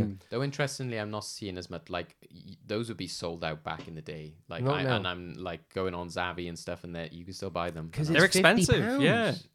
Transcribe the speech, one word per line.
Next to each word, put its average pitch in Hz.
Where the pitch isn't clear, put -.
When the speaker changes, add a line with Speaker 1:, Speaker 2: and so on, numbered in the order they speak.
Speaker 1:
Mm. 98
Speaker 2:
Though 123
interestingly, 135
I'm 104
not 107
seeing 92
as 90
much, 85
like, 87
y-, 92
those 110
would 98
be 92
sold 85
out 78
back 80
in 82
the 80
day. 78
Like, 85
Speaker 3:
Not 139
Speaker 2:
I, -
Speaker 3:
now. 127
Speaker 2:
and 92
I'm, 90
like, 85
going 92
on 87
Zavi 87
and 85
stuff, 87
and 87
that 85
you 85
can 92
still 98
buy 85
them. 80
Speaker 3:
'Cause 151
Speaker 2:
And 165
Speaker 3:
it's 165
Speaker 1:
They're 190
expensive, 185
Speaker 3:
fifty -
pounds. 269
Speaker 1:
yeah. 202